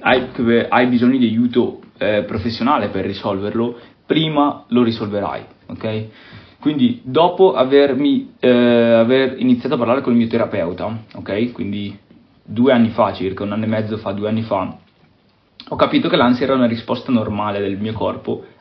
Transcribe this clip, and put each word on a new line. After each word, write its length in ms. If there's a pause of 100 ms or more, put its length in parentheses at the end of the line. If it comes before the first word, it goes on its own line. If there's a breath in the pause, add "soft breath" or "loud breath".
hai, 280 (400)
hai 180
bisogno 320
di 80
aiuto, 540 (180)
eh, 240
professionale 680
per 160
risolverlo, 720 (280 loud breath)
prima 640
lo 140
risolverai, 640 (220)
ok? 380 (560 loud breath)
Quindi 420
dopo 520
avermi, 840
eh, 100
aver 920
iniziato 340
a 40
parlare 220
con 120
il 60
mio 100
terapeuta, 760 (100)
ok? 360
Quindi 460 (480)
due 280
anni 180
fa 220
circa, 300
un 100
anno 120
e 40
mezzo 280
fa, 160
due 160
anni 140
fa, 360 (880)
ho 80
capito 320
che 80
l'ansia 300
era 100
una 100
risposta 460
normale 480
del 180
mio 140
corpo 520 (160)